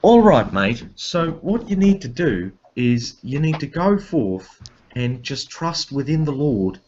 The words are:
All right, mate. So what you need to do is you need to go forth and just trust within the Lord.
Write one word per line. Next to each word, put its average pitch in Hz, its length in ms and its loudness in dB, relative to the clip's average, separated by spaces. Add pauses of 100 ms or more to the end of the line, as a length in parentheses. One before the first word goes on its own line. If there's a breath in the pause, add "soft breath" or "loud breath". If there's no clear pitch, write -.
All 233 200 8
right, 135 320 6
mate. 98 320 -2 (100)
So 165 360 -4 (100)
what 226 280 -4
you 202 60 -2
need 196 280 4
to - 40 -10
do 120 460 -2 (240)
is 120 440 -2
you 131 160 -8
need 156 220 -2
to 147 80 -8
go 196 300 0
forth 104 640 -4 (340)
and 123 260 -4
just - 280 -10
trust - 420 -8
within 143 320 -2
the 147 80 0
Lord. 127 560 -2